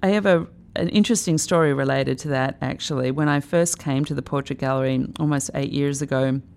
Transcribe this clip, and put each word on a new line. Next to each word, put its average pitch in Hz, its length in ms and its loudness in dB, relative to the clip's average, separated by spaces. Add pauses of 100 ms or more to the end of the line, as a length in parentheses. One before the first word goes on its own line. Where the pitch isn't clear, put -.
I 190 60 4
have 202 180 2
a, 170 200 4 (280)
an - 140 0
interesting 208 500 2
story 160 340 2
related 135 460 0
to - 80 -10
that, 135 340 -2
actually. 135 480 -4
When 147 180 0
I 147 120 2
first 170 400 0
came 143 260 -2
to 147 80 -6
the 139 80 -4
Portrait 139 380 -6
Gallery 131 480 0 (120)
almost 147 360 0
eight 139 160 -2
years 143 320 0
ago 135 360 0 (180)